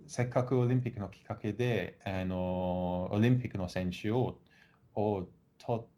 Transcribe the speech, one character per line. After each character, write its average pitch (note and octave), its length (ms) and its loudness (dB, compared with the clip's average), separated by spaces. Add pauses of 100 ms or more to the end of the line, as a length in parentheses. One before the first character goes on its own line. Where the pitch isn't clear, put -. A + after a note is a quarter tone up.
せ B2 200 -2
っ - 20 -2
か B2+ 160 2
く C3 160 0
オ B2 80 4
リ B2+ 80 4
ン B2+ 40 2
ピ B2 100 -2
ッ - 40 -8
ク G#2 60 -6
の F#2+ 80 -4
き - 100 -18
っ - 60 -20
か G#2+ 100 -6
け G#2 180 -4
で、 G#2+ 520 -2
あ F#2+ 200 -2
の、 F2+ 840 -2
オ G#2 100 2
リ A#2 100 6
ン B2+ 100 4
ピ A#2+ 80 -4
ッ - 20 -12
ク - 80 -6
の F2+ 100 -4
選 F#2 220 -2
手 G#2 220 -2
を、 A#2 260 0 (560)
を G#2 320 0 (320)
取 A#2 200 -2
っ A2+ 60 -10 (140)